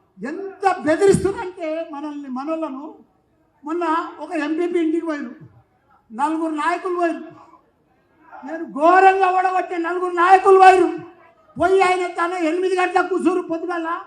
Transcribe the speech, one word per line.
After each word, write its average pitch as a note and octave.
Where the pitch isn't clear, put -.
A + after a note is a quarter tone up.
ఎంత F#4
బెదిరిస్తుందంటే E4+
మనల్ని, C#4+
మనోళ్ళను. C#4+
మొన్న E4
ఒక D#4
ఎంపీపీ E4
ఇంటికి E4
పోయిరు, C#4+
నలుగురు D#4
నాయకులు F4
పోయిరు. E4+
నేను D#4+
ఘోరంగా F#4
ఓడగొట్టే F#4
నలుగురు F4+
నాయకులు F#4+
పోయిరు. F#4
పోయి F#4+
ఆయన F4+
తన F4
ఎనిమిది F#4
గంటల F4+
కూసురు, F4+
పొద్దుగాల E4